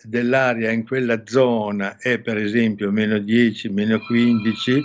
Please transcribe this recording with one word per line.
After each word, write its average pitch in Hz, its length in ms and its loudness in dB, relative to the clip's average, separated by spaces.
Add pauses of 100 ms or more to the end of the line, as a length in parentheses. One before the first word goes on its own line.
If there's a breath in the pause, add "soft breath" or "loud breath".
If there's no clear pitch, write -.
dell'aria 120 680 0
in 113 160 -2
quella 120 380 -2
zona 107 760 0
è 120 220 -2
per 117 160 -4
esempio 104 560 0
meno 107 260 0
dieci, 110 520 0
meno 104 300 0
quindici, 117 840 0